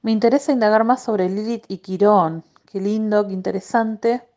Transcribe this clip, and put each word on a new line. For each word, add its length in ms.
Me 100
interesa 400
indagar 320
más 200
sobre 260
Lilith 380
y 120
Quirón. 640
Qué 140
lindo, 480
qué 60
interesante. 920